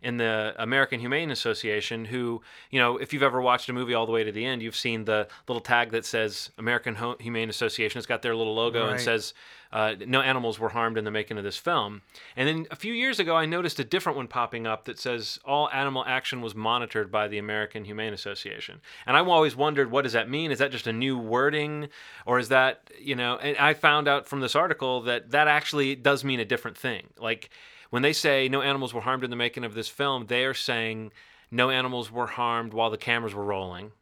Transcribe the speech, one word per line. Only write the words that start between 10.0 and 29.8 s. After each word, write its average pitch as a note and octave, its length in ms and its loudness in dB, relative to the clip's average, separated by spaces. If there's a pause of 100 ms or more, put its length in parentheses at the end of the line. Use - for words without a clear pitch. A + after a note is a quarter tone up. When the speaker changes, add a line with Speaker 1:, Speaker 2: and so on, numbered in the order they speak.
Speaker 1:
"No C3 140 4
animals B2+ 360 0
were A2 120 -2
harmed A2+ 280 0
in A2 80 -2
the G#2 60 -4
making G#2+ 260 -4
of G2+ 60 -6
this G2+ 140 -6
film." G#2+ 440 -2 (340)
And C3 140 0
then D#3+ 220 -2
a D#3+ 40 -10
few A3 180 -6
years A#3+ 260 -2
ago, E3 160 2
I D#3+ 100 4
noticed E3+ 340 -2
a C#3+ 40 -2
different D#3+ 340 0
one B2+ 100 -6
popping A#2 380 -4
up A2 200 -4
that A#2 120 -10
says, A#2+ 480 -6
"All C#3+ 240 2
animal C3+ 380 -2
action B2+ 340 -2
was A2 140 -6
monitored A2 560 -2
by G#2+ 160 0
the G#2 100 -6
American G#2+ 480 -6
Humane G#2+ 280 -6
Association." G2+ 680 -10 (240)
And B2 100 4
I've E3+ 120 6
always D#3 280 6
wondered, C#3+ 360 2
what C3+ 100 4
does B2+ 120 -2
that A2+ 140 2
mean? D3+ 240 -4
Is B2 60 0
that C#3 140 2
just B2 160 -6
a A2+ 60 -2
new C3 220 0
wording? D3 760 0 (360)
Or B2 140 4
is A#2 100 -2
that, C3 400 4 (100)
you C#3 160 -4
know, B2 220 0
and C#3+ 220 -2
I D3 160 6
found D3 320 6
out C#3+ 200 4
from C#3 120 -6
this B2+ 160 -2
article C#3 460 2
that A#2 280 -2
that D3 180 2
actually D3 480 2
does C3+ 280 2
mean C3 160 0
a A2+ 60 0
different A2+ 300 -2
thing. A#2 340 -6 (100)
Like, A2+ 320 -4 (400)
when B2 100 0
they D3 120 4
say, C3+ 360 4
"No C#3 140 2
animals C3+ 300 0
were A#2 80 -4
harmed B2+ 220 -2
in B2+ 60 -6
the A#2+ 60 -6
making A#2+ 280 -2
of A2 120 -8
this A2 140 -6